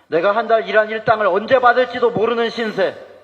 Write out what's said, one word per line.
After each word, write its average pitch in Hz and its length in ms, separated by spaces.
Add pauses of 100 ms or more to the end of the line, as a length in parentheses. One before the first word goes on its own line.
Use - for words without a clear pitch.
내가 175 280
한 220 120
달 220 200
일한 214 220
일당을 220 360
언제 214 340
받을지도 247 520
모르는 226 400
신세. 196 440 (280)